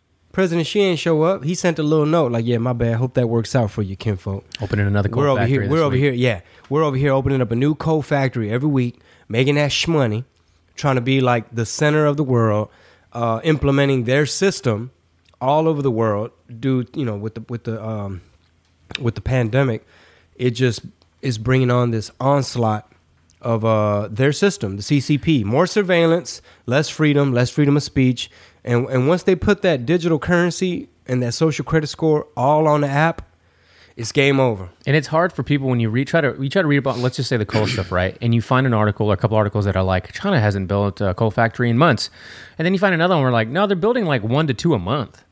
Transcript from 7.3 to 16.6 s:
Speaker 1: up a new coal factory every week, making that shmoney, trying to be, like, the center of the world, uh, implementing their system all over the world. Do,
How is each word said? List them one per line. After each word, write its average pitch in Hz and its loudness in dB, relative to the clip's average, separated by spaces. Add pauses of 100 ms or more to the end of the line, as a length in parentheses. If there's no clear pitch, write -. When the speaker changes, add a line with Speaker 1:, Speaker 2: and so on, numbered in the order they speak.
Speaker 1:
up 117 -2
a 117 -2
new 139 2
coal 156 0
factory 127 -2
every 131 0
week, 127 0 (280)
making 131 2
that 147 0
shmoney, 131 0 (500)
trying 139 0
to 123 0
be, 135 2
like, 120 2
the 117 -4
center 151 0
of 143 0
the 156 0
world, 113 0 (440)
uh, 117 -2
implementing 139 2
their 127 0
system 123 -2 (500)
all 151 2
over 151 0
the 135 2
world. 110 0 (300)
Do, 127 0